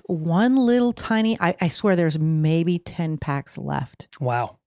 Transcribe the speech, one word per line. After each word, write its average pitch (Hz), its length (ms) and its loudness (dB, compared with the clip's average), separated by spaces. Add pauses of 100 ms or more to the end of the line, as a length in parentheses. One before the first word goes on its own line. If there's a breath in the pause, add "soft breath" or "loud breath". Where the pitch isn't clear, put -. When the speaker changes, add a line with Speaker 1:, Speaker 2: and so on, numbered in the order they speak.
Speaker 1:
one 180 500 0
little 240 380 4
tiny, 220 480 0
I, 175 180 0
I 180 80 2
swear 196 300 2
there's 160 220 2
maybe 160 600 2
ten 160 380 -6
packs 143 400 -8
left. 139 500 -8 (140)
Speaker 2:
Wow. 120 460 -4